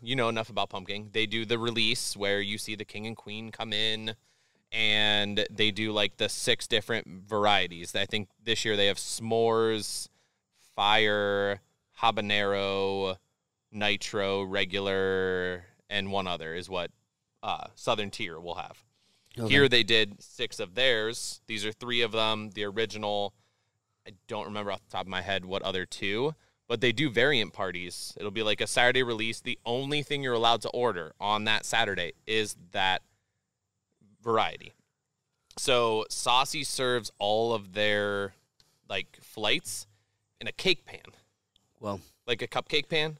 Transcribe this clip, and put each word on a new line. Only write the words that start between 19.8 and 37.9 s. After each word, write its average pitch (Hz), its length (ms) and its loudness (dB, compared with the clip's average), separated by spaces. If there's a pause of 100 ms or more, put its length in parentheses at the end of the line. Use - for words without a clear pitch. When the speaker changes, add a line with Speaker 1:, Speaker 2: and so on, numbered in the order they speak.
Speaker 1:
did 107 380 2
six - 380 -8
of 92 160 -10
theirs. 117 720 0
These 107 180 -4
are 107 60 -4
three 120 300 -2
of 110 100 2
them. 110 400 0
The 104 140 -6
original, 104 680 -2 (720)
I 107 40 -18 (160)
don't 107 180 -6
remember 104 260 -6
off 95 140 -8
the - 60 -20
top 92 140 -6
of - 40 -18
my 92 120 -4
head 92 240 -2
what 95 180 -4
other 92 240 -2
two, 113 480 -4 (320)
but 117 120 -2
they 120 120 4
do 131 180 0
variant 117 440 4
parties. 90 640 -6
It'll 104 120 -6
be, 107 140 -2
like, 107 180 2
a 107 60 -2
Saturday 127 340 6
release. 113 400 -2
The 123 240 -6
only 139 380 -2
thing 143 180 -4
you're 127 140 -2
allowed 117 260 4
to - 80 -6
order 98 500 -2
on 107 260 0
that 110 200 2
Saturday 98 480 0 (140)
is 110 280 0 (160)
that 95 300 2 (1200)
variety. 110 520 0 (840)
So 113 520 2
Saucy 131 560 0
serves 123 440 -2 (100)
all 110 340 2
of 101 200 -6
their, 104 600 0 (560)